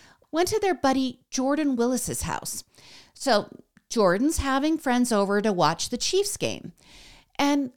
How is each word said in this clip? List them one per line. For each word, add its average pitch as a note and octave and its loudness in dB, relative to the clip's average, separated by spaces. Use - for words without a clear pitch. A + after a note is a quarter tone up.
went F4 0
to G#4+ -2
their F#4+ 2
buddy C4 0
Jordan C#4 0
Willis's A#3 -2
house. - -8
So A3 0
Jordan's G#3+ 2
having C#4 0
friends B3 0
over G3+ 2
to G#3+ 2
watch E3 2
the A#3+ -6
Chiefs - -2
game. - -6
And C#4+ 0